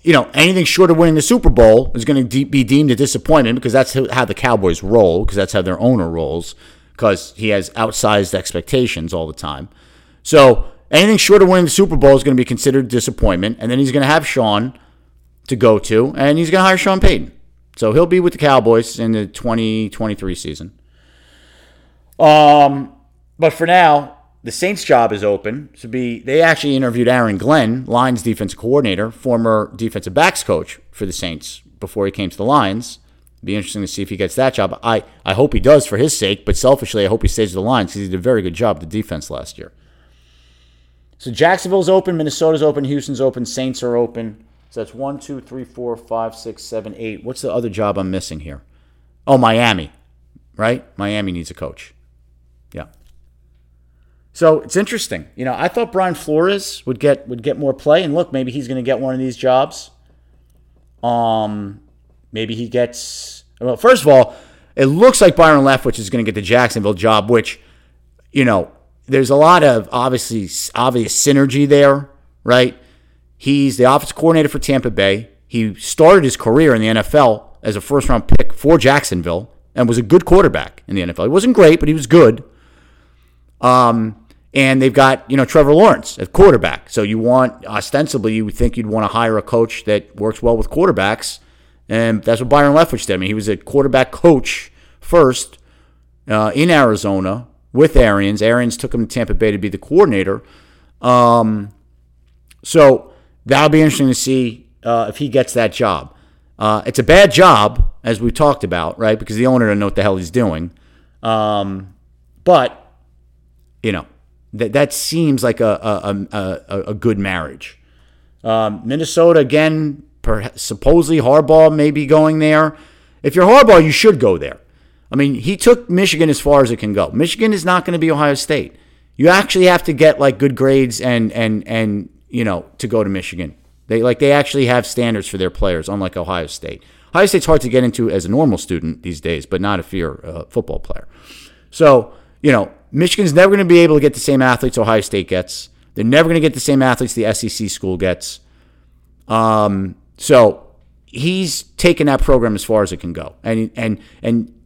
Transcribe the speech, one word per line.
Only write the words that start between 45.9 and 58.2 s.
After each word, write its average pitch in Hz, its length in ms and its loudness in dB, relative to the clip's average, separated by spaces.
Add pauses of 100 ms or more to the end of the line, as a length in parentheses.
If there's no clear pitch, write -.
five, 113 400 -8
six, - 260 -16
seven, 110 360 -12
eight. 110 260 -12
What's 123 180 -14
the 123 100 -8
other 120 180 -6
job 101 280 -4
I'm 95 140 -6
missing 90 300 -10
here? 71 220 -18 (640)
Oh, 139 120 4
Miami, 113 560 0 (640)
right? 120 280 -4 (120)
Miami 101 340 -6
needs 85 180 -12
a - 40 -18
coach. - 400 -16 (800)
Yeah. - 140 -16 (1500)
So 160 260 2
it's - 160 -10
interesting. 190 520 -6 (100)
You 127 80 -10
know, 127 120 -6
I 160 120 -4
thought 233 240 -6
Brian 185 220 -2
Flores 180 720 -4
would 127 140 -8
get, 139 300 -2
would 120 140 -12
get 143 140 -6
more 139 160 -4
play, 151 300 0
and 147 100 -6
look, 170 200 -4